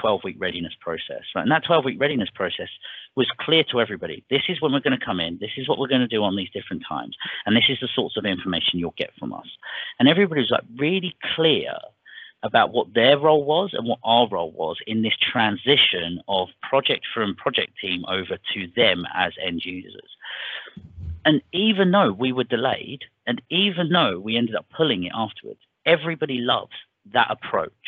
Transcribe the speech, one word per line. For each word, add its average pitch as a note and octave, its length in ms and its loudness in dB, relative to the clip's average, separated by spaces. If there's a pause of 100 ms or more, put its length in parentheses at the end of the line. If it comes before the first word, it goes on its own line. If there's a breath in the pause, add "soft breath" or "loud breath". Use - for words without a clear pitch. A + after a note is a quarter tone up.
twelve-week G2 380 0
readiness F2 420 -6
process, - 420 -8 (120)
right? F2+ 80 -2
And G#2 80 2
that D#3 140 2
twelve-week C#3 340 2
readiness C3 340 0
process F2+ 360 -4 (480 loud breath)
was B2+ 100 2 (140)
clear D#3+ 320 4
to B2 80 2
everybody. F2+ 500 -4
This C#3 180 2
is F3+ 120 -4
when D3 120 2
we're C#3 80 2
gonna C3 240 0
come F#2+ 140 -2
in, E2+ 220 -4
this G#2+ 160 -8
is C3+ 120 -8
what D3 120 2
we're C3 80 -2
gonna B2+ 180 4
do A2 160 0
on G2 140 2
these F#2 140 -6
different - 380 -8
times, A#1 280 -8 (280 loud breath)
and G#2 120 4
this A#2 120 4
is C3 120 0
the B2 120 -6
sorts - 240 -2
of G2+ 80 -4
information F2+ 540 -2
you'll E2+ 180 -4
get - 220 -6
from - 140 -8
us. - 160 -12 (500 loud breath)
And B2+ 100 6
everybody E3 340 4
was, G#2 80 0
like, A#2 120 2 (140)
really F3 400 -2 (180)
clear D#3+ 380 2 (720 loud breath)
about G#2+ 300 4
what A2 220 0
their B2 240 6
role D3+ 260 6
was E3 280 0
and A#2 160 -4
what A#2 160 -2
our A#2 240 6
role E2+ 240 -4
was E2 240 -4 (100)
in A2 160 0
this A2 180 0
transition G2+ 1080 2
of F#2+ 200 0 (140)
project C3+ 500 0
from G#2 220 -2
project A2+ 460 -2
team F2+ 260 -4
over F#2 300 -4 (180)
to F#2+ 220 -6
them F#2 280 4 (100)
as F2+ 180 0 (120)
end F2 200 -4
users. F2+ 460 -14 (1160 loud breath)
And D3+ 160 4 (120)
even F#3+ 380 2
though F3+ 220 4
we B2 200 -2
were B2+ 120 0
delayed, A#2+ 560 -2 (260)
and A#2+ 240 -4
even F3 380 0
though C#3 320 2
we A2 160 -2
ended A#2 180 0
up - 120 -4 (100)
pulling B2 280 0
it E2+ 100 -8
afterwards, A2 460 -8 (260)
everybody D#3 520 0
loves A#2+ 360 -2 (400)
that A#2+ 160 4
approach, F#2+ 420 -2 (160)